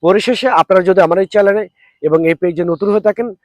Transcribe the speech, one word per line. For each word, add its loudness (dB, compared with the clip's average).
পরিশেষে 0
আপনারা 2
যদি 2
আমার 2
এই 0
চ্যানেলে 0
এবং 0
এই 2
পেজে -4
নতুন -4
হয়ে 0
থাকেন, -2